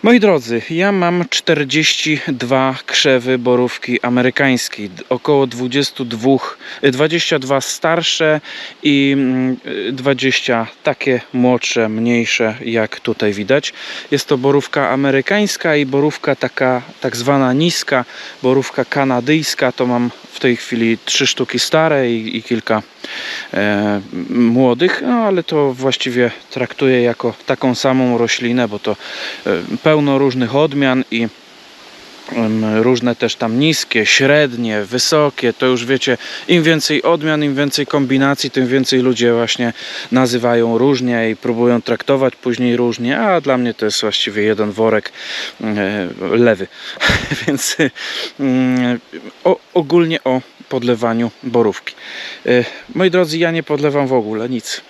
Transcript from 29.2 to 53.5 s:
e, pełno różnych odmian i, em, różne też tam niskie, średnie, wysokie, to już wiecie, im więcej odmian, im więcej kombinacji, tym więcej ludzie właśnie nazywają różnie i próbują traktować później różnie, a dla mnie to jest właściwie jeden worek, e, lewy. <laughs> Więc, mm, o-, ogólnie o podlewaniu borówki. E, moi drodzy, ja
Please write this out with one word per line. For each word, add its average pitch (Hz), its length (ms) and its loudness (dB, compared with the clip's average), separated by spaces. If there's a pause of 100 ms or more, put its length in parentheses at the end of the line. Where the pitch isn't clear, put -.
e, 90 380 -2
pełno 147 340 4
różnych 127 380 0
odmian 139 560 2
i, 117 160 -2 (1080)
em, 110 460 0
różne 120 340 2
też 113 200 -2
tam 117 240 -2
niskie, 147 460 0
średnie, 123 800 2
wysokie, 143 680 0
to 131 120 -2
już 123 200 2
wiecie, 127 320 0 (300)
im 170 160 4
więcej 156 400 2
odmian, 156 400 2
im 143 120 0
więcej 143 320 0
kombinacji, 139 640 0
tym 131 160 2
więcej 131 320 2
ludzie 120 340 2
właśnie 117 400 0 (380)
nazywają 120 640 2
różnie 123 520 2
i 107 60 -2
próbują 120 460 0
traktować 131 540 0
później 120 420 -2
różnie, 120 420 -2
a 196 220 2
dla 139 160 0
mnie 120 160 0
to - 120 -4
jest - 160 -2
właściwie 104 420 -2
jeden 107 280 0
worek, 110 400 0 (500)
e, 104 460 -2 (300)
lewy. 110 300 4 (380)
<laughs> - 420 -2
Więc, - 300 -2 (640)
mm, 127 600 0 (440)
o-, 185 160 2 (140)
ogólnie 165 500 2
o 131 180 0 (280)
podlewaniu 117 600 0 (120)
borówki. 117 520 0 (500)
E, 123 180 4 (320)
moi 180 160 2
drodzy, 165 260 0
ja 165 140 2